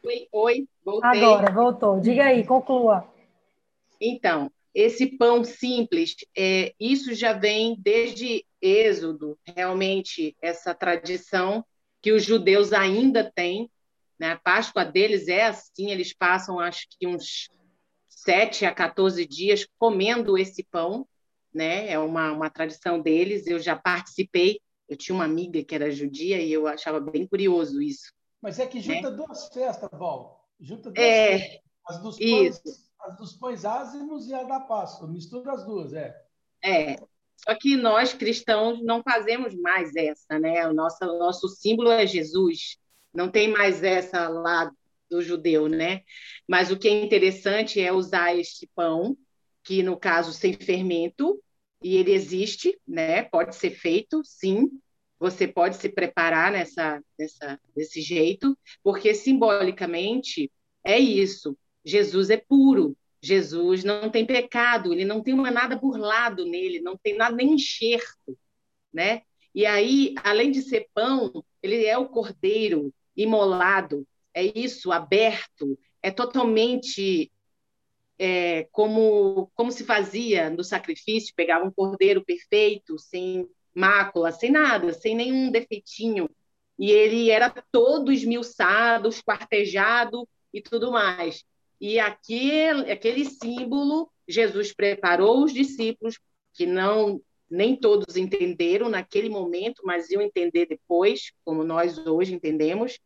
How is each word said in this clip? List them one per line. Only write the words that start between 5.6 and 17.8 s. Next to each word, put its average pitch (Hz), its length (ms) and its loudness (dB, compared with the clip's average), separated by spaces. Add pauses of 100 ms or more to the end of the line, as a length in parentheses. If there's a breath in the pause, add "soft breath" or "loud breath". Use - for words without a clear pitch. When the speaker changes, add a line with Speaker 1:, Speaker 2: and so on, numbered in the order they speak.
Speaker 1:
é, 190 420 0
isso 262 360 0
já 226 180 0
vem 214 460 0
desde 226 680 -2 (160)
Êxodo, 165 840 2
realmente, 185 960 -4
essa 170 320 -6
tradição 180 920 -4 (360)
que 214 120 2
os 214 120 4
judeus 202 480 4
ainda 214 640 2
têm, 185 340 -4 (500)
né? 160 140 -4
A 170 60 -8
Páscoa 196 460 0
deles 185 420 0
é 190 200 2
assim, 202 440 -6
eles 180 240 -6
passam, 185 460 0
acho 170 260 -6 (120)
que 180 80 -6
uns - 420 -8 (600)